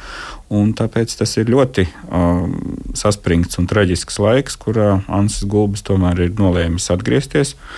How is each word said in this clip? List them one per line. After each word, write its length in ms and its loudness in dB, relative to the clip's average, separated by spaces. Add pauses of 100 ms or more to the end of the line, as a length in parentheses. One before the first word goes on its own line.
(480)
Un 240 2
tāpēc 440 -2
tas 200 -2
ir 120 2
ļoti, 380 2 (160)
um, 520 0 (380)
saspringts 680 0
un 80 0
traģisks 520 0
laiks, 360 2
kurā 480 2
Ansis 400 -2
Gulbis 400 0
tomēr 360 2
ir 160 0
nolēmis 540 0
atgriezties 640 0 (220)